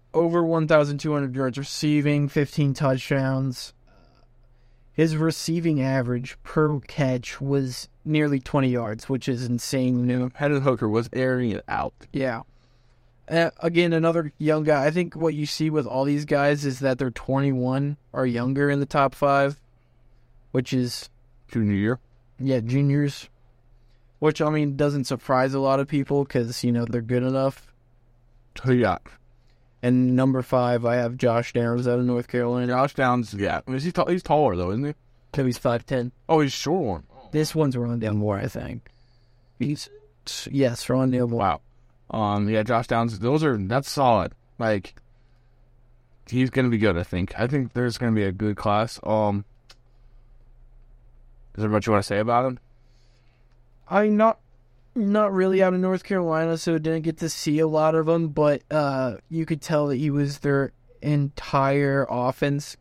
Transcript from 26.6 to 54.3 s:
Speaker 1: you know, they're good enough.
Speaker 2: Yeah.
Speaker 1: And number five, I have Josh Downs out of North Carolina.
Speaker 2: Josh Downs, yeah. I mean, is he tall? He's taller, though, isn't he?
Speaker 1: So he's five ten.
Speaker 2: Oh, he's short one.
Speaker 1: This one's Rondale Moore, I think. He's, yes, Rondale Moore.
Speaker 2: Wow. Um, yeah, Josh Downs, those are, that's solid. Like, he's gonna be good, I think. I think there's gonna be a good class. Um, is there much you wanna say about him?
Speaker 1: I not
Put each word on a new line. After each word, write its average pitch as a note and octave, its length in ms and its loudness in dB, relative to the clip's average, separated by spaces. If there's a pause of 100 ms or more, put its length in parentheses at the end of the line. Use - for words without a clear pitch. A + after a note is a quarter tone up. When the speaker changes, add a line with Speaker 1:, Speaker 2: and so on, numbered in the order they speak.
Speaker 1:
you B2 80 2
know, A#2 140 0
they're A#2 160 -4
good B2 220 0
enough. C3+ 500 -2 (920)
Speaker 2:
Yeah. A#2+ 300 4 (840)
Speaker 1:
And B2+ 320 4
number C3 280 2
five, B2 420 0
I A#2+ 120 2
have A#2+ 200 -2
Josh A#2+ 360 0
Downs A#2+ 340 0
out A#2+ 100 2
of B2 80 0
North B2 220 -2
Carolina. B2 400 -2
Speaker 2:
Josh B2+ 260 0
Downs, B2 400 0
yeah. F#2+ 320 -2
I - 40 -10
mean, C3 80 -4
is C3+ 60 -6
he F3 80 -4
tall? E3+ 160 0
He's F3+ 140 0
taller, D3 340 2
though, F2+ 160 -2
isn't B2 140 -4
he? D3 80 -6 (420)
Speaker 1:
So C3+ 80 0
he's B2 140 0
five A#2+ 300 -2
ten. B2 240 -4 (180)
Speaker 2:
Oh, D#3+ 100 4
he's C#3 140 0
short E3+ 320 -2
one. F#2 180 -6 (280)
Speaker 1:
This D3+ 240 -2
one's D3 200 2
Rondale A#2 400 -2
Moore, G#2 220 0
I G2 100 -4
think. - 420 -10 (680)
He's, C#3+ 320 -6 (640)
yes, C3 340 0
Rondale B2+ 420 0
Moore. A#2 120 -2
Speaker 2:
Wow. F#2+ 220 0 (500)
Um, G#2 360 0
yeah, A2 140 2
Josh A#2 260 0
Downs, A#2 320 0
those C3+ 240 0
are, C3 140 2
that's G#2+ 320 -2
solid. A#2+ 440 2 (260)
Like, A2 340 -2 (1400)
he's B2+ 220 2
gonna C3 180 2
be A#2 80 2
good, G2+ 200 2
I F2 60 -2
think. F2+ 360 -4
I A#2 80 0
think C3 260 -2
there's B2 240 -2
gonna A#2+ 140 0
be G#2+ 120 2
a G2 80 0
good G#2 260 -2
class. G#2+ 460 -2
Um, G#2 420 0 (2000)
is - 60 -6
there G#2+ 80 0
much G#2+ 180 2
you A2+ 60 4
wanna G2+ 100 4
say G2+ 160 -2
about A#2+ 260 2
him? B2+ 140 -4 (1300)
Speaker 1:
I F3+ 180 4
not G#3 320 4 (560)